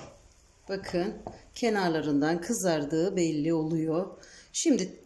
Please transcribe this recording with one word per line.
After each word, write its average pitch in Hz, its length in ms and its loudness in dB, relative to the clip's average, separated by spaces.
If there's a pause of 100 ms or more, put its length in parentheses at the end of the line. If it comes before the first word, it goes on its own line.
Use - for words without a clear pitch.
(680)
Bakın, 196 440 -4 (420)
kenarlarından 165 840 2
kızardığı 170 760 0
belli 160 380 2
oluyor. 160 640 0 (360)
Şimdi - 520 0